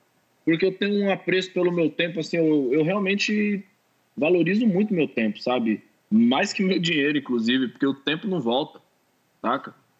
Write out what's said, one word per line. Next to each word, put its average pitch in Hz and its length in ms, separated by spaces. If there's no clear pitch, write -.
Porque 165 220
eu 185 100
tenho 202 300
um 196 60
apreço 185 400
pelo 180 200
meu 165 180
tempo, 170 300
assim, 160 180
eu, 151 340
eu 156 100
realmente 202 840
valorizo 175 500
muito 214 260
meu 160 160
tempo, 110 320
sabe? 117 420
Mais 123 420
que - 100
meu 185 160
dinheiro, 151 400
inclusive, 123 500
porque - 180
o 139 80
tempo 156 320
não 185 140
volta, 123 400
saca? 123 320